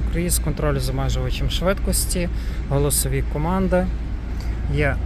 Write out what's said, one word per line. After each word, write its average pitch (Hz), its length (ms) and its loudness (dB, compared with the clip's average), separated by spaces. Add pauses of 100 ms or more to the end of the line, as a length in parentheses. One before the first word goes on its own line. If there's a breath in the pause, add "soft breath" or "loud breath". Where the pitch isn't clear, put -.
(100)
круїз, 170 280 0
контроль 147 400 0
з 127 100 0
обмежувачем 127 640 0
швидкості, 175 760 0 (400 loud breath)
голосові 139 640 2
команди, 180 540 2 (840 loud breath)
є 143 340 2